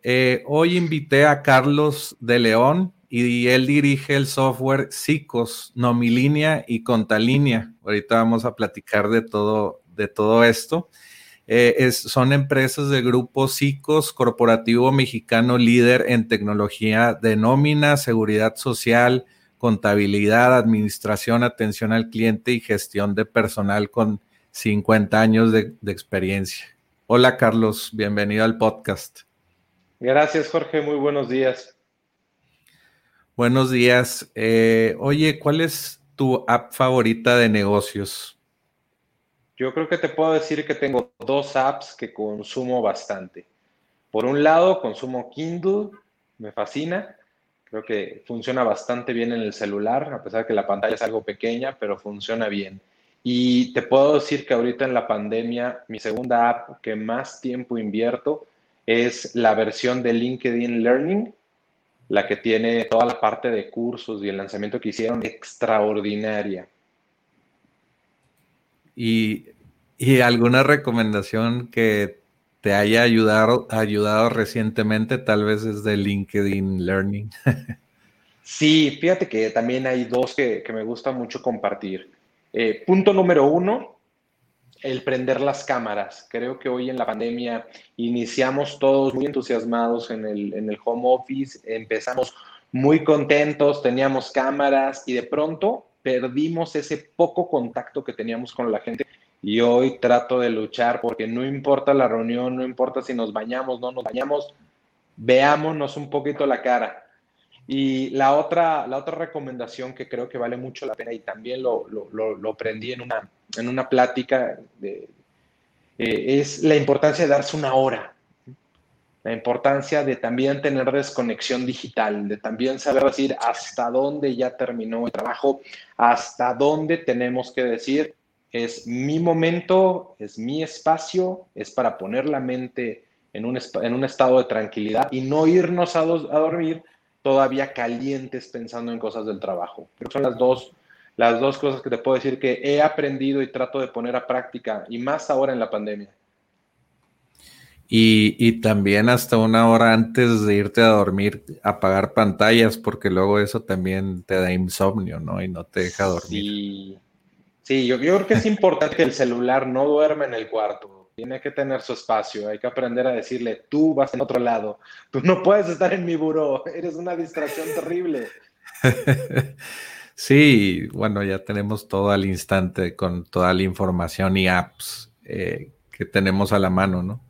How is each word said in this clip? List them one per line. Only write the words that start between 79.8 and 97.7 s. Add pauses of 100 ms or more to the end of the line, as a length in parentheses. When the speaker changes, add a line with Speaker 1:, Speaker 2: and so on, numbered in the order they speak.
Speaker 2:
hay
dos
que,
que
me
gusta
mucho
compartir. (440)
Eh,
punto
número
uno, (840)
el
prender
las
cámaras.
Creo
que
hoy
en
la
pandemia (300)
iniciamos
todos
muy
entusiasmados
en
el,
en
el
home
office,
empezamos (380)
muy
contentos,
teníamos
cámaras
y
de
pronto (140)
perdimos
ese
poco
contacto